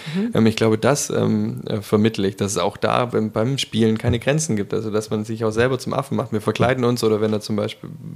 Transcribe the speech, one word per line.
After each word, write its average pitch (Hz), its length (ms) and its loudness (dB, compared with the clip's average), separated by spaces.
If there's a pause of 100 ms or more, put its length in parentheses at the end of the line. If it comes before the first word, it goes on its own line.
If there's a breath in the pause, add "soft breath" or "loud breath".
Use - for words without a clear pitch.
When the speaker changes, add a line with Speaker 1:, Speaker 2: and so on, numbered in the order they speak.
(160 loud breath)
Speaker 1:
Mhm. 220 180 -2
Speaker 2:
Ähm, 113 120 6
ich 110 100 4
glaube, 110 220 2
das, 135 320 0
ähm, 110 580 0
äh, 104 140 -2
vermittle 107 440 2
ich, 98 100 0
dass 101 160 -2
es 113 60 -2
auch 92 180 0
da 120 300 2
beim, 110 240 -2
beim 120 280 0
Spielen 110 400 2
keine 123 200 0
Grenzen 139 380 0
gibt. 101 180 -2
Also 107 160 -2
dass 107 200 -2
man 110 140 -2
sich 113 200 -4
auch 110 80 2
selber 123 260 2
zum 110 140 -6
Affen 117 240 -2
macht. 107 160 -2
Wir 107 80 -2
verkleiden 120 440 2
uns 120 200 2
oder 107 160 4
wenn 107 120 2
er 104 80 -2
zum 107 160 -4
Beispiel - 340 -6 (260)